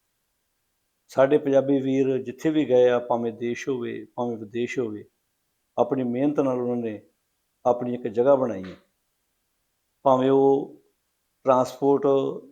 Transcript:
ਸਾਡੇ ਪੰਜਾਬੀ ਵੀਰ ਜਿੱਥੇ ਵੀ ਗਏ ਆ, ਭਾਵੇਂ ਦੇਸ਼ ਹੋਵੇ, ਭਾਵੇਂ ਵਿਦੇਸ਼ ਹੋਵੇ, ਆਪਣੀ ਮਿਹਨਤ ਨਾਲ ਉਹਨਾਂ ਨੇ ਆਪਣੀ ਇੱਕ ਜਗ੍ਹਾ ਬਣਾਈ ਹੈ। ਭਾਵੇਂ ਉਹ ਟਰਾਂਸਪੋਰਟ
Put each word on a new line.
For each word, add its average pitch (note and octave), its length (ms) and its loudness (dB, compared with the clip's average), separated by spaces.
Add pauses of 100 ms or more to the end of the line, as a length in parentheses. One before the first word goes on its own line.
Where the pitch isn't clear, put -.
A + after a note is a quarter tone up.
(1080)
ਸਾਡੇ C3+ 300 2
ਪੰਜਾਬੀ C#3 440 0
ਵੀਰ C3+ 360 0
ਜਿੱਥੇ A#2+ 320 -6
ਵੀ D#3 160 0
ਗਏ B2 240 4
ਆ, A#2+ 100 2
ਭਾਵੇਂ A#2+ 340 -4
ਦੇਸ਼ A#2+ 360 -8
ਹੋਵੇ, A#2 460 -8
ਭਾਵੇਂ A#2+ 220 -6
ਵਿਦੇਸ਼ A#2 420 -6
ਹੋਵੇ, G#2+ 260 -6 (720)
ਆਪਣੀ C3 260 0
ਮਿਹਨਤ C3+ 360 -2
ਨਾਲ C3 220 -2
ਉਹਨਾਂ B2 140 -4
ਨੇ A2+ 260 -6 (640)
ਆਪਣੀ B2 280 0
ਇੱਕ B2 140 -6
ਜਗ੍ਹਾ A#2+ 280 4
ਬਣਾਈ G#2+ 280 -2
ਹੈ। F2+ 120 -16 (1300)
ਭਾਵੇਂ C3 280 4
ਉਹ C#3 440 2 (680)
ਟਰਾਂਸਪੋਰਟ C3+ 600 2 (480)